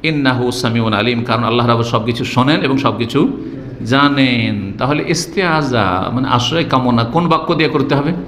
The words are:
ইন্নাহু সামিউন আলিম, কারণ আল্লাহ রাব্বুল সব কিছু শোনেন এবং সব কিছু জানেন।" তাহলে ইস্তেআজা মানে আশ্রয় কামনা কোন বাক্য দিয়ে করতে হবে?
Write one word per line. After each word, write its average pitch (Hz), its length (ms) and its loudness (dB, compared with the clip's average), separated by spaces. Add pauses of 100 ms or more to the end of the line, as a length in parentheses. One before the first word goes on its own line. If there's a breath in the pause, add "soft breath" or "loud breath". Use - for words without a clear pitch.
ইন্নাহু 131 480 0
সামিউন 117 420 0
আলিম, 117 320 0
কারণ 117 200 0
আল্লাহ 120 220 0
রাব্বুল 117 200 2
সব 110 180 0
কিছু 120 200 -2
শোনেন 135 360 2
এবং 135 180 0
সব 113 200 0
কিছু 135 300 0 (580 loud breath)
জানেন।" 120 920 2
তাহলে 151 300 -2
ইস্তেআজা 135 1040 0
মানে 123 160 0
আশ্রয় 139 360 0
কামনা 123 400 2
কোন 165 240 0
বাক্য 160 260 0
দিয়ে 151 140 2
করতে 139 260 0
হবে? 143 180 0 (160)